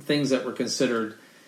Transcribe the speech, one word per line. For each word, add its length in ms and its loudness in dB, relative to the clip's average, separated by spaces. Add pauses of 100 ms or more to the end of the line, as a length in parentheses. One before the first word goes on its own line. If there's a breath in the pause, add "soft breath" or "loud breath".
things 280 2
that 160 2
were 60 -6
considered 680 -2 (300 loud breath)